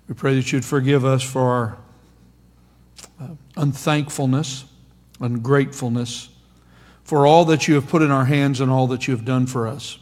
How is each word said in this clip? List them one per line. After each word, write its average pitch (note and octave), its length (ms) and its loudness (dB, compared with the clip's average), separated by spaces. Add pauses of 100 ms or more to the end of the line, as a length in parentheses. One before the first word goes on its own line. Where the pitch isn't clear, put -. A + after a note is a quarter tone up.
We C3 60 -10
pray C3+ 220 0
that C3 140 -2
you'd B2+ 140 -2
forgive C3+ 400 0
us C3 180 2
for C3 200 -2
our, A#2+ 360 0 (1400)
uh, C3 80 -14 (300)
unthankfulness, D3 1040 -2 (560)
ungratefulness, A#2+ 1080 -2 (760)
for C#3+ 220 4
all E3 180 8
that D#3+ 240 2
you D3+ 60 6
have C#3 120 0
put E3 140 2
in D3+ 100 2
our C3+ 140 2
hands C#3 340 0
and C3 120 0
all C3 160 2
that B2+ 200 -4
you C3+ 80 -2
have A2 120 -6
done B2+ 200 0
for B2 220 -4
us. - 340 -12